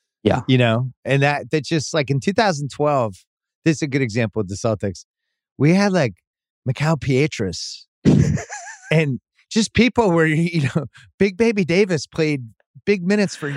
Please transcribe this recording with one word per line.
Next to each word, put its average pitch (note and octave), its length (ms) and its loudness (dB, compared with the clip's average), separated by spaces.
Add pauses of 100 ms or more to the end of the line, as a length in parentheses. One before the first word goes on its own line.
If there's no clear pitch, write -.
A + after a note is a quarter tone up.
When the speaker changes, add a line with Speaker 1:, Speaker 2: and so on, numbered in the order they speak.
(220)
Speaker 1:
Yeah. B2 260 -2
Speaker 2:
You C3 100 4
know, B2 320 0 (160)
and C#3 160 0
that, C#3+ 280 -2
that D#3 140 -2
just, D#3+ 300 -4
like, C#3+ 160 -2
in C#3 100 -2
two G3+ 140 -2
thousand E3 360 0
twelve, C#3 440 -2 (500)
this D#3+ 120 2
is - 60 -8
a D#3 40 -2
good C#3 160 -2
example A2+ 380 -2
of F2+ 80 -6
the G2 80 -8
Celtics. G#2+ 480 -4 (540)
We D3+ 160 4
had, G3+ 180 2
like, C#3 220 0 (540)
Mikal D3 300 0
Pietrus B2+ 880 -2 (180)
Speaker 1:
<laughs> - 840 0
Speaker 2:
and D3+ 300 2 (300)
just - 240 0
people A3+ 380 4
where, E3 140 4
<laughs> - 0 -
you D#3+ 480 0
know, C#3+ 120 -2 (320)
Big G3 180 2
Baby A3+ 280 2
Davis F3+ 420 0
played D3+ 360 -2 (440)
big G3 200 0
minutes G3+ 300 0
for D3 200 -8